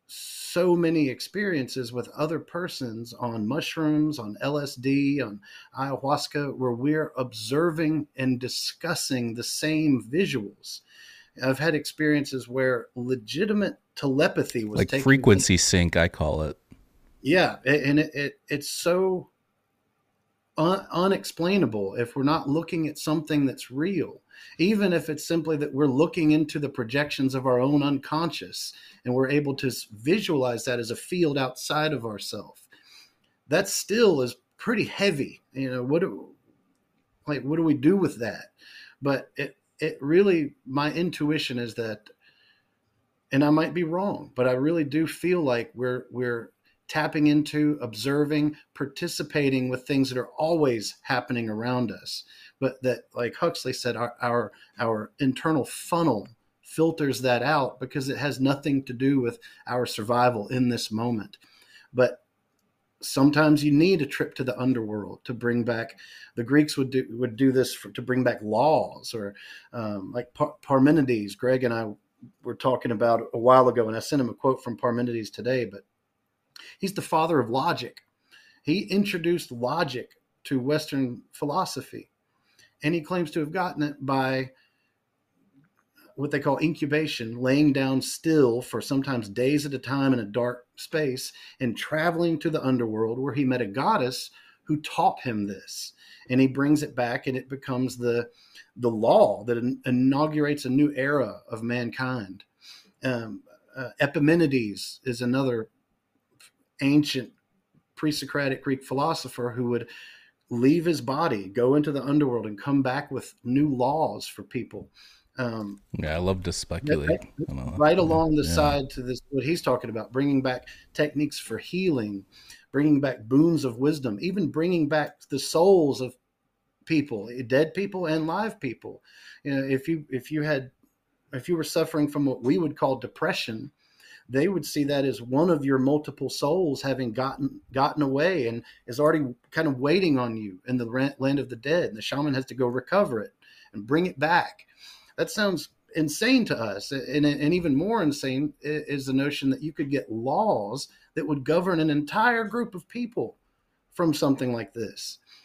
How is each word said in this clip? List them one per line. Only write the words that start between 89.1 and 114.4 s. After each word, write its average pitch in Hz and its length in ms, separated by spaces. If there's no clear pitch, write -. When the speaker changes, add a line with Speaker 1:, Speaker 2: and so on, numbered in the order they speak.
Speaker 1:
days 139 380
at 143 80
a 123 40
time 135 340
in 120 80
a 107 40
dark 120 420
space 139 560
and 123 160
traveling 165 640
to 165 120
the 151 140
underworld 117 540
where 139 160
he 143 100
met 127 160
a 113 60
goddess 131 640
who 151 180
taught - 400
him 107 260
this. - 460
And 127 100
he 131 60
brings 143 360
it - 120
back, 123 320
and 127 100
it 127 120
becomes 127 480
the, 120 340
the 120 140
law 113 540
that 120 140
in-, 127 260
inaugurates 143 800
a 123 60
new 147 240
era 131 460
of 113 120
mankind. 120 800
Um, 113 400
uh, 127 140
Epimenides 143 1040
is 120 160
another 123 480
ancient 139 520
pre-Socratic 143 640
Greek 135 220
philosopher 131 680
who 120 160
would 117 180
leave 135 360
his 170 160
body, 131 480
go 127 260
into 151 160
the 139 120
underworld, 131 440
and 107 140
come 139 220
back 131 280
with 127 320
new 135 260
laws 127 580
for - 180